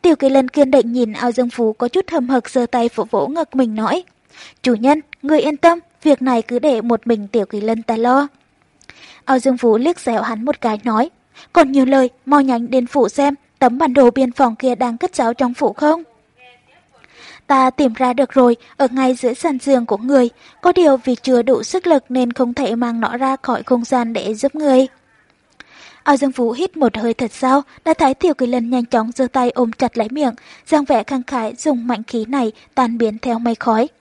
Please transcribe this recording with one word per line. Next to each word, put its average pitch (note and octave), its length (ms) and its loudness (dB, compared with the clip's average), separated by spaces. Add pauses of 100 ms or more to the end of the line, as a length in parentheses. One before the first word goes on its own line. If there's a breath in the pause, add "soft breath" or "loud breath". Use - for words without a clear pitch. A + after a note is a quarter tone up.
Tiểu E4 140 4
Kỳ C4+ 140 2
Lân C4+ 200 2
kiên C#4 220 2
định A#3 220 2
nhìn A#3 200 -2
Ao A#3+ 180 -4
Dương B3 240 -2
Vũ A3 180 0
có A#3+ 140 -4
chút F#4+ 240 -2
hầm C4 180 -2
hực, B3+ 200 -2
giơ B3 160 0
tay A#3+ 300 -2
vỗ A3 160 -4
vỗ G3 160 0
ngực D4+ 280 -6
mình A#3+ 200 0
nói, B3+ 280 -4 (600 loud breath)
"Chủ B3 120 2
nhân, C4+ 260 2 (200)
ngươi D4+ 180 2
yên D4 180 -2
tâm, E4+ 220 4 (240)
việc C#4+ 180 2
này B3+ 200 0
cứ A#3+ 180 -4
để B3 220 0
một A#3 260 -2
mình G#3+ 200 -2
Tiểu G#3 180 -2
Kỳ G3+ 160 -8
Lân A3+ 220 -4
ta A3+ 140 -4
lo." B3+ 300 2 (1000 loud breath)
Ao C4 140 2
Dương C4 160 0
Vũ A3+ 220 2
liếc D4+ 220 -2
xéo A3 220 -4
hắn A3+ 240 -6
một D4 160 -4
cái G#3+ 220 -2
nói, A#3+ 260 0 (440 loud breath)
"Còn D4+ 180 4
nhiều C4+ 140 4
lời, C4 240 2 (160)
mau C#4+ 160 2
nhanh A#3+ 280 -2
đến B3+ 180 0
phủ - 220 0
xem, C#4+ 260 0 (240)
tấm B3 180 2
bản C#4+ 160 0
đồ B3 180 6
biên C4 200 0
phòng A#3+ 240 0
kia B3 200 -2
đang A#3 220 -4
cất - 180 -4
giấu A#3 180 0
trong B3 200 -2
phủ A#3+ 200 -2
không?" D#4+ 300 0 (1400 loud breath)
"Ta C4 220 4
tìm B3+ 240 0
ra B3 200 -2
được B3+ 180 0
rồi, B3 240 4 (220 soft breath)
ở C#4 140 2
ngay C4 220 0
dưới A#3+ 220 -2
sàn D4+ 240 -2
giường B3+ 260 2
của G#3 120 -2
người. B3 320 2 (320 soft breath)
Có F4+ 100 4
điều D#4+ 260 4
vì A#3+ 180 -2
chưa B3 260 0
đủ A#3 220 0
sức F4+ 240 -4
lực D#4 220 2
nên B3 240 -2
không B3 200 -2
thể A3+ 220 -4
mang A#3 240 -4
nó A3+ 180 -4
ra C4+ 240 -2
khỏi A#3 220 -4
không A#3+ 220 0
gian A#3 280 -2
để G#3+ 200 -6
giúp C4+ 220 -4
người." C4+ 320 2 (1160 loud breath)
Ao C#4+ 140 2
Dương C4+ 140 0
Vũ A#3+ 200 -2
hít D#4+ 260 -6
một B3+ 200 0
hơi A3+ 160 -2
thật G#3 200 -6
sâu, C4 280 0 (240 soft breath)
đã D#4+ 80 0
thấy C4+ 200 2
Tiểu F4 200 0
Kỳ B3+ 140 -2
Lân A#3+ 220 -2
nhanh B3 160 -2
chóng A3+ 300 -2
giơ B3+ 120 -2
tay B3 220 0
ôm A#3 220 -2
chặt A#3+ 260 -4
lấy A3 140 -2
miệng, C4 220 -2 (340 loud breath)
dáng D4 180 2
vẻ A3+ 180 2
khăng C4 200 -6
khái A#3 340 -6
dùng B3 300 -2
mạnh A3+ 160 -4
khí A3 220 -6
này A#3+ 260 -2 (240 soft breath)
tan A#3 220 0
biến A3 200 -2
theo A#3 220 -4
mây A#3 160 -2
khói. A#3 340 0 (120)